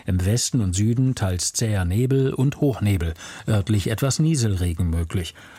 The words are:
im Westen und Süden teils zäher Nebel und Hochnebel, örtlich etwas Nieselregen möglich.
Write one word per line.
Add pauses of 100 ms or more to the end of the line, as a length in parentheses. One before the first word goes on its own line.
im
Westen
und
Süden
teils
zäher
Nebel
und
Hochnebel, (340)
örtlich
etwas
Nieselregen
möglich. (240)